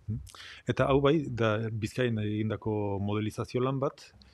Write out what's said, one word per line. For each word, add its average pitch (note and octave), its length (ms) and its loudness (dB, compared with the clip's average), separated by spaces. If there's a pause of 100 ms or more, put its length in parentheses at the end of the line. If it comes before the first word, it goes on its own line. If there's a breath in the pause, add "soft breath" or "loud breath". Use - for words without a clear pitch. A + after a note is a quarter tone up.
hm? G#2+ 100 -4 (500 loud breath)
Eta C3 240 2
hau C3+ 100 6
bai, C#3+ 280 4
da A2+ 420 2
Bizkaian A2+ 480 0
egindako G#2 800 -2
modelizazio G#2+ 600 -2
lan C3+ 180 0
bat, C#3 240 -4 (300 soft breath)